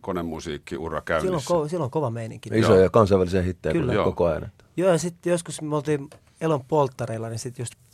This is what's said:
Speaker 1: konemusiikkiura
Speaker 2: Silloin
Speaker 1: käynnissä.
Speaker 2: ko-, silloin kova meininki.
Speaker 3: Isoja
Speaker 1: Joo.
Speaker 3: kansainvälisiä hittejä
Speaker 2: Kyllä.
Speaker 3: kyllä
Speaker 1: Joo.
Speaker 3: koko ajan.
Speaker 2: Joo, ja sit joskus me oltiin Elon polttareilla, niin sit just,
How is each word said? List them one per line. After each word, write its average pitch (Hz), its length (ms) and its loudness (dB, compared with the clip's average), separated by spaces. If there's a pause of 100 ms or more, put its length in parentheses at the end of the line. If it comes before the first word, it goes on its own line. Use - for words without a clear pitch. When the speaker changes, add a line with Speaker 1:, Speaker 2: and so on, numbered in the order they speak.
Speaker 1:
konemusiikkiura 80 960 -6
Speaker 2:
Silloin 73 80 -6
Speaker 1:
käynnissä. 160 480 0
Speaker 2:
ko-, 151 160 0
silloin 151 220 -4
kova 147 180 -2
meininki. 113 440 -10
Speaker 3:
Isoja 104 260 6
Speaker 1:
Joo. 92 100 6
Speaker 3:
kansainvälisiä 95 520 4
hittejä 90 320 -2
Speaker 2:
Kyllä. 165 100 0
Speaker 3:
kyllä 123 100 0
Speaker 1:
Joo. 98 120 2
Speaker 3:
koko 90 200 0
ajan. 82 260 -2 (260)
Speaker 2:
Joo, 180 140 2
ja 170 60 4
sit 170 280 -6
joskus 170 360 -4
me 151 140 -4
oltiin 147 340 -2 (320)
Elon 151 240 0
polttareilla, 117 640 -2
niin 113 100 -8
sit 123 200 -12
just, 120 140 -10 (200)